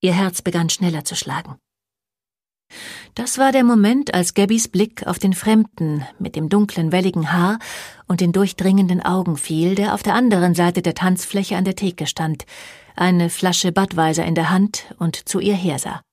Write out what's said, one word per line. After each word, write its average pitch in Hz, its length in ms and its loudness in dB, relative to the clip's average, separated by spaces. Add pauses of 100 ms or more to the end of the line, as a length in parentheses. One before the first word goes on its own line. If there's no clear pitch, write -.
Ihr 185 120 2
Herz 185 280 0
begann 170 280 -2
schneller 160 340 -2
zu - 120 -8
schlagen. 139 440 -10 (1600)
Das 247 220 -6
war 269 140 4
der 262 120 4
Moment, 240 500 4
als 180 200 0
Gabbys 208 340 2
Blick 208 400 -2
auf - 120 -4
den 190 140 2
Fremden 175 720 0 (140)
mit - 160 -8
dem 156 140 -4
dunklen, 196 420 2
welligen 180 420 0
Haar 180 260 2 (480)
und 180 140 0
den 175 100 2
durchdringenden 190 680 2
Augen 170 360 0
fiel, 165 380 0
der 202 180 0
auf 202 100 -6
der 202 100 -2
anderen 196 400 2
Seite 175 280 2
der 170 120 -2
Tanzfläche 185 640 -2
an 185 80 0
der 190 100 -2
Theke 180 300 -4
stand, 160 400 -4 (500)
eine 175 340 2
Flasche 180 420 -2
Budweiser 170 540 0
in 165 100 -2
der 160 160 0
Hand 196 480 -2
und - 280 -4
zu 196 120 -2
ihr 202 160 0
hersah. 170 460 -4 (120)